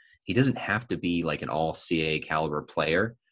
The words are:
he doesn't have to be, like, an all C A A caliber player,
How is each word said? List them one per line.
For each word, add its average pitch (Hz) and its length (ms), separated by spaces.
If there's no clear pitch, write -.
he 95 100
doesn't 131 240
have 110 300
to 90 100
be, 85 240
like, 76 180
an 64 80
all 76 260
C - 280
A 80 120
A 76 40
caliber 76 440
player, 85 520